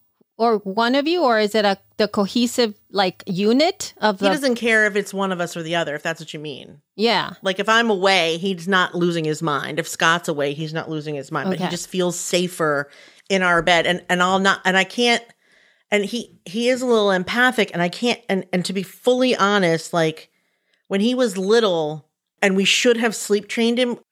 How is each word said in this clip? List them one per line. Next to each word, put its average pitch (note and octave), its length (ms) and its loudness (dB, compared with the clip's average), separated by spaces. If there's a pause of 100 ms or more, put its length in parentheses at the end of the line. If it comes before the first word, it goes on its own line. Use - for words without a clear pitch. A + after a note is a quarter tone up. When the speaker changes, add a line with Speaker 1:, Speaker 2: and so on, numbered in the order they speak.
(360)
Speaker 1:
Or A3+ 220 2
one A3+ 380 -2
of C#4 120 0
you? F4 140 0
Or A#3+ 180 2
is G#3 140 0
it G#3+ 100 2
a, G3 140 2 (200)
the G#3+ 100 2
cohesive, A#3 640 0 (160)
like, F#3+ 380 -2
unit A3+ 720 0
of G#3 180 0
Speaker 2:
He G3 60 0
Speaker 1:
the G3 60 4
Speaker 2:
doesn't C4+ 240 0
care A3 320 2
if G3+ 80 -4
it's G3 180 -4
one F#3+ 180 -2
of F3 80 -4
us E3+ 160 -6
or E3+ 60 -8
the E3 140 -4
other, D#3 180 -2
if D3 80 -8
that's E3 180 -6
what D#3 140 -16
you D#3 60 -12
mean. D3 420 -16 (140)
Speaker 1:
Yeah. F#3+ 380 0 (100)
Speaker 2:
Like, F#3+ 160 -2
if G3+ 100 0
I'm A3+ 220 4
away, F3+ 480 2
he's F3+ 280 -6
not F#3 280 2
losing E3+ 300 0
his D#3 180 -4
mind. C#3+ 340 -4
If E3 100 -4
Scott's E3+ 400 0
away, C#3+ 280 -2
he's D#3 180 -8
not D#3 160 -6
losing D3+ 240 -6
his C#3 180 -10
mind. D#3 200 -4
But E3 80 -4
he F#3 60 -4
Speaker 1:
Okay. D#3+ 60 -4
Speaker 2:
just F3 160 -10
feels F3+ 320 -2
safer D#3+ 720 -2 (400)
in F#3+ 140 2
our F3 180 4
bed. E3 240 4
And, F3+ 240 0
and F3+ 140 2
I'll F#3+ 160 2
not, F#3+ 260 2
and F#3 100 2
I F#3+ 100 4
can't, A#3+ 380 0 (680)
and G#3 120 2
he, G#3+ 320 -8 (100)
he A3+ 240 -4
is B3+ 120 0
a C4 60 -4
little G#3+ 240 4
empathic, A3 600 0
and E3+ 120 -2
I F3 60 0
can't, A#3 380 -2
and, F#3+ 240 -2
and F3+ 140 -2
to F#3+ 80 -6
be G3 80 -4
fully B3 540 0
honest, F#3 580 2
like, D#3+ 380 -2 (560)
when G3 140 -2
he A#3+ 140 2
was A#3+ 220 0
little F#3 720 0 (340)
and G3 140 4
we G3 100 2
should A#3 320 2
have A#3 180 0
sleep G#3 320 -2
trained A#3 320 0
him, A#3+ 180 0 (140)